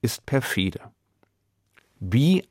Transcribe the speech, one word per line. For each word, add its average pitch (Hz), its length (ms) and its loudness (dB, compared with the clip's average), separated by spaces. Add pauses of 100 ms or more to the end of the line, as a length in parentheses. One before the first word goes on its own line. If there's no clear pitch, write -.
ist - 260 -4
perfide. 98 540 -2 (1300)
Wie 143 440 4